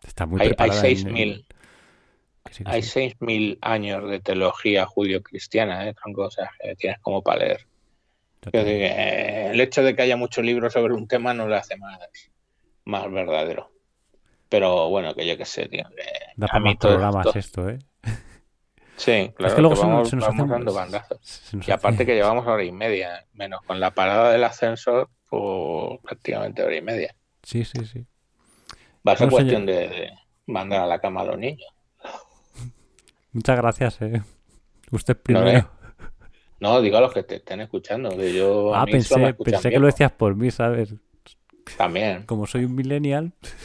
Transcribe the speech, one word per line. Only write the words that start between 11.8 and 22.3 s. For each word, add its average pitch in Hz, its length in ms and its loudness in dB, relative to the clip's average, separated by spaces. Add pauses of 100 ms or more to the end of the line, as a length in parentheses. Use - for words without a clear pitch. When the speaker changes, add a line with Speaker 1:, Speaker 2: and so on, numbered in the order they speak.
Speaker 2:
más 98 260 -6
verdadero. 82 600 -4 (760)
Pero 90 400 2
bueno, 90 260 -2
que 82 100 -6
yo 85 120 -2
qué - 80 -12
sé, - 220 -8
tío, - 160 -8 (120)
que - 80 -14 (320)
Speaker 1:
Da 104 120 -2
Speaker 2:
a - 20 -6
Speaker 1:
pa' - 100 0
Speaker 2:
mí 110 120 0
Speaker 1:
más 101 80 -4
Speaker 2:
todo 107 120 6
Speaker 1:
programas 98 360 2
Speaker 2:
esto 110 120 2
Speaker 1:
esto, 95 300 -6
¿eh? 123 100 -8 (1200)
Speaker 2:
Sí, - 140 2
Speaker 1:
Es 101 220 0
Speaker 2:
claro, 95 220 0
Speaker 1:
que 147 60 6
luego 156 140 6
Speaker 2:
que 98 60 2
Speaker 1:
se 104 60 4
nos, 107 60 4
Speaker 2:
vamos, 117 160 4
Speaker 1:
se 127 80 -2
nos 113 100 0
Speaker 2:
vamos 110 160 0
Speaker 1:
hace, 143 80 -2
Speaker 2:
dando 120 200 2
Speaker 1:
se, 98 60 -4
Speaker 2:
bandazos. 92 440 -8
Speaker 1:
se - 360 -14
nos 95 100 -6
Speaker 2:
Y 98 40 0
aparte 101 240 2
Speaker 1:
hace 120 100 2
Speaker 2:
que 123 100 2
llevamos 110 300 4